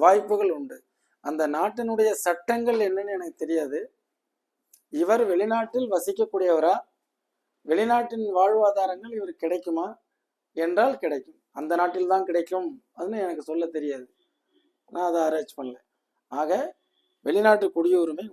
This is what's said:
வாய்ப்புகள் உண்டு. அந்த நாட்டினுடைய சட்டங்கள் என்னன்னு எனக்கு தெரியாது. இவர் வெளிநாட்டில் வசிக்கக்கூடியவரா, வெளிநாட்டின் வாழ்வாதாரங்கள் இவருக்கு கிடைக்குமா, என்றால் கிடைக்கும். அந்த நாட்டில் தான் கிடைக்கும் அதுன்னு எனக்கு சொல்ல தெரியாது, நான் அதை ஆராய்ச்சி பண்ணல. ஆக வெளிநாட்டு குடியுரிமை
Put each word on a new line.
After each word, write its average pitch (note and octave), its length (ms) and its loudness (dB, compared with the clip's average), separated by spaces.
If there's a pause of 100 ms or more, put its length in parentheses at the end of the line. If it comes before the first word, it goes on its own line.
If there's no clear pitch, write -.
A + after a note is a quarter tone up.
வாய்ப்புகள் G3+ 540 4
உண்டு. C3 220 -10 (500)
அந்த D#3 140 -2 (160)
நாட்டினுடைய A3 520 0 (160)
சட்டங்கள் A#3 640 0
என்னன்னு G3 300 -2
எனக்கு E3+ 260 -12
தெரியாது. D3+ 340 -2 (1200)
இவர் A3+ 280 2
வெளிநாட்டில் A3+ 640 -2
வசிக்கக்கூடியவரா, F#3 800 2 (960)
வெளிநாட்டின் A3+ 560 0 (100)
வாழ்வாதாரங்கள் G3+ 800 2
இவருக்கு F3+ 300 -8
கிடைக்குமா, E3+ 400 -4 (800)
என்றால் G#3 380 0
கிடைக்கும். C#3+ 360 -6 (200)
அந்த D#3 220 -6
நாட்டில் F3+ 320 -2
தான் F#3+ 160 2
கிடைக்கும் F3 400 -4 (280)
அதுன்னு G#3 280 -8
எனக்கு D#3+ 260 -6
சொல்ல E3 140 -4 (120)
தெரியாது, C#3 300 -6 (880)
நான் F3 160 0
அதை E3+ 180 2
ஆராய்ச்சி D#3 320 -2
பண்ணல. B2+ 200 -10 (600)
ஆக D#3 120 0 (760)
வெளிநாட்டு G#3 400 4 (100)
குடியுரிமை E3+ 560 2